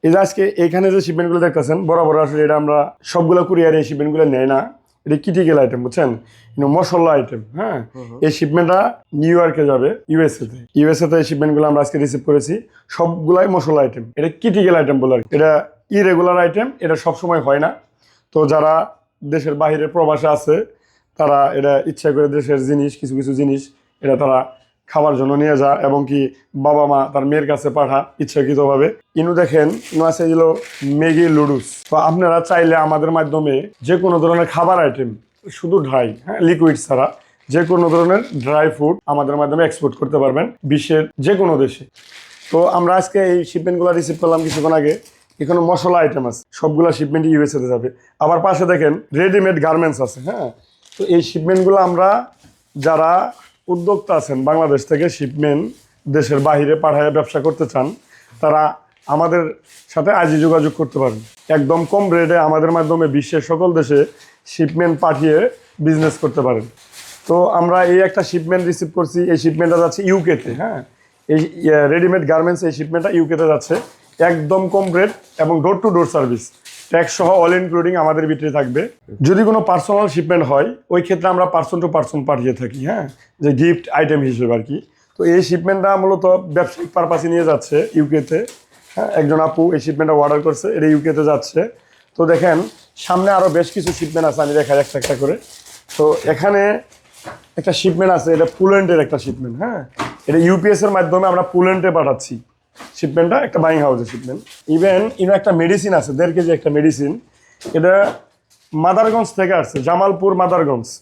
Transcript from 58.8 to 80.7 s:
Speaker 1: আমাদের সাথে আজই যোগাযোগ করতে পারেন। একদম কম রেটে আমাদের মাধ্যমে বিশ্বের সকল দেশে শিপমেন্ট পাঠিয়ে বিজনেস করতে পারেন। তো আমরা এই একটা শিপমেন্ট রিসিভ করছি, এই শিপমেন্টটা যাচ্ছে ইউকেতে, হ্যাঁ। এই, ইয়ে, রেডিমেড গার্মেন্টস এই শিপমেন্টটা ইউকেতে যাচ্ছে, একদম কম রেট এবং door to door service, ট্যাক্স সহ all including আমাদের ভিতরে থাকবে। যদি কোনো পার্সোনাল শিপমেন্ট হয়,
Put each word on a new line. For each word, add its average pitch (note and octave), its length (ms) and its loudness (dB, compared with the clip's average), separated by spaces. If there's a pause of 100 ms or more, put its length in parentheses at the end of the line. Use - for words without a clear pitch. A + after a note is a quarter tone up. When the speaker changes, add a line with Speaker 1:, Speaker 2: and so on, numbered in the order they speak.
Speaker 1:
আমাদের E3 280 0 (520)
সাথে E3 160 0 (100)
আজই D#3 240 2
যোগাযোগ D#3 360 2
করতে C#3+ 220 -4
পারেন। A2 180 -4 (360)
একদম D3+ 240 0 (120)
কম G3+ 120 2 (100)
রেটে E3+ 220 2 (120)
আমাদের D#3 280 0
মাধ্যমে E3 300 0 (100)
বিশ্বের D3 340 -2
সকল E3 180 0 (100)
দেশে C#3+ 200 2 (540)
শিপমেন্ট E3 420 0 (100)
পাঠিয়ে D#3 320 2 (500)
বিজনেস D#3 360 2
করতে C#3+ 240 -2
পারেন। A2+ 180 -2 (640)
তো E3 80 2 (220)
আমরা F3 200 2 (140)
এই F3+ 140 6
একটা F#3 240 -2
শিপমেন্ট F3 400 -2
রিসিভ E3+ 260 -6
করছি, E3+ 240 -2 (120)
এই D#3+ 100 2
শিপমেন্টটা E3 400 2
যাচ্ছে E3+ 180 -2 (100)
ইউকেতে, E3 400 0 (100)
হ্যাঁ। - 180 -6 (540)
এই, D#3 80 4 (260)
ইয়ে, D3+ 120 4 (160)
রেডিমেড F3 280 2 (100)
গার্মেন্টস E3 360 0
এই D#3 100 -4
শিপমেন্টটা E3 400 -4
ইউকেতে D#3+ 340 0
যাচ্ছে, D3+ 240 -2 (540)
একদম E3+ 320 -2 (120)
কম G3 120 0 (100)
রেট G#3 160 2 (300)
এবং D#3 120 0 (100)
door F#3+ 180 2
to A3+ 140 2
door E3+ 200 2
service, A#2+ 280 -2 (480)
ট্যাক্স E3+ 260 0
সহ F3 100 2 (140)
all E3+ 180 4
including E3+ 420 -2
আমাদের D#3 280 0
ভিতরে D3+ 280 -4
থাকবে। C3+ 240 -2 (460)
যদি F#3+ 200 4
কোনো A3 120 2 (100)
পার্সোনাল G3+ 440 0
শিপমেন্ট E3 360 0
হয়, C#3+ 180 2 (260)